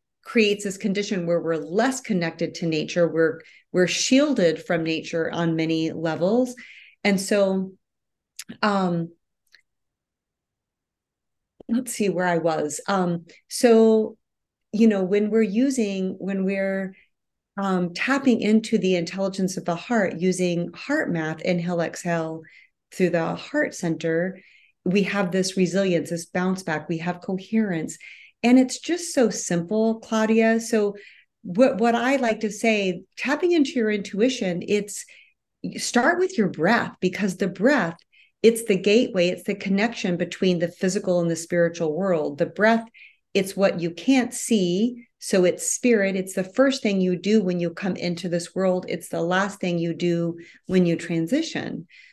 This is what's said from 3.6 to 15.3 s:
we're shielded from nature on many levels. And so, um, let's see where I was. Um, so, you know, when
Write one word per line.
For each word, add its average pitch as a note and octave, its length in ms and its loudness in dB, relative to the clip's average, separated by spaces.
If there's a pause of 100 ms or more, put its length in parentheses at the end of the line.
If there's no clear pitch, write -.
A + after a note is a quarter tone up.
we're F3+ 160 4
shielded A#3 760 2
from E3 200 -2
nature D#3+ 480 -4
on E3 240 0
many D#3+ 340 0
levels. F3 640 0 (480)
And G3 180 2
so, F#3+ 520 0 (920)
um, F3+ 480 0 (2500)
let's B3 240 -2
see G3+ 160 -2
where F3+ 180 0
I F3 120 2
was. D#3 480 -2
Um, F3+ 400 -2 (220)
so, A3 680 4 (560)
you A3+ 140 4
know, G3+ 160 4
when G#3 280 0